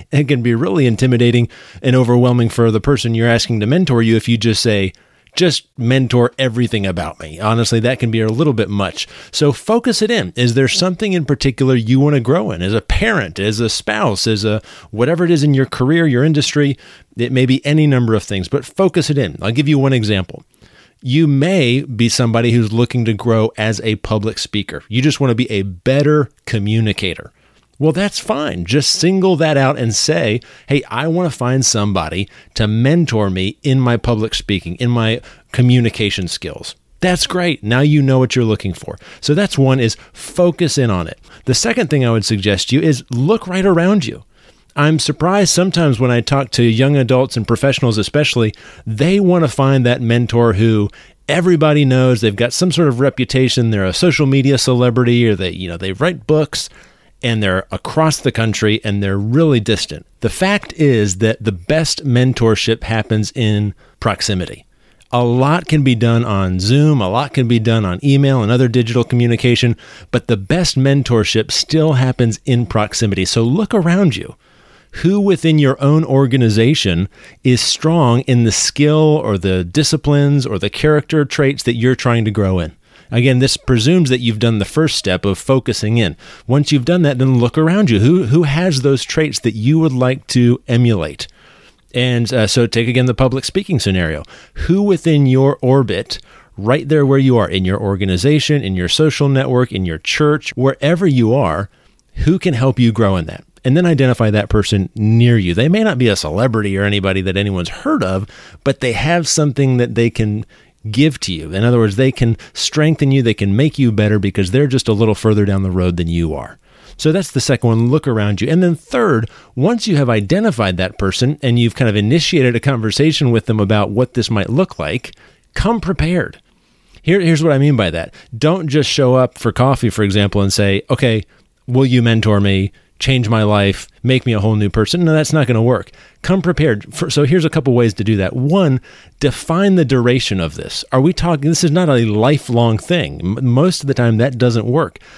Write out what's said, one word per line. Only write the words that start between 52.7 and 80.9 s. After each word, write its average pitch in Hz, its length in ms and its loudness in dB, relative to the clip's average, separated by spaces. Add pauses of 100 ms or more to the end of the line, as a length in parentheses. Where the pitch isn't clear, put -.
sort 156 160 0
of 120 120 -2
reputation. 127 720 0
They're 98 140 0
a 92 60 -2
social 151 360 0
media 135 320 2
celebrity, 120 680 2
or 107 80 2
they, 90 140 -4
you 90 180 -8
know, 85 100 -8
they 95 160 -6
write 139 340 -4
books, 151 420 -2 (540)
and 113 180 -2
they're 95 300 -2
across 156 480 -2
the 127 120 -2
country, 110 520 -2
and 101 180 -4
they're 98 160 -2
really 127 420 0
distant. 98 460 -6 (140)
The 117 100 -4
fact - 440 -4
is 113 440 2
that 110 260 -2
the 110 80 0
best 147 540 -4
mentorship 120 800 0
happens 107 500 -2
in 104 400 0 (260)
proximity. - 680 -4 (440)
A 123 120 0
lot 131 420 0
can 151 160 0
be 131 140 2
done 117 280 2
on 95 360 -2
Zoom, 139 420 2
a 92 80 -2
lot 127 240 -4
can 127 140 0
be 117 100 2
done 113 260 0
on 90 200 -4
email 139 400 2
and 104 80 0
other 123 160 2
digital 120 360 0
communication, 120 720 0 (360)
but 120 160 -2
the 113 100 0
best 147 400 -2
mentorship 127 720 2
still 156 440 0
happens 123 520 0
in 120 220 0
proximity. 101 580 -2
So - 160 -2
look 156 320 0
around 180 420 2
you. - 200 -12 (640)
Who 196 180 2
within 165 400 2
your 131 240 2
own 156 220 2
organization 117 1040 2 (340)
is 123 180 2
strong 143 600 0
in 120 240 2
the 107 80 2
skill 151 680 2
or 104 160 -2
the 92 260 0
disciplines 143 800 0
or 98 120 -6
the 104 140 -4
character 151 540 0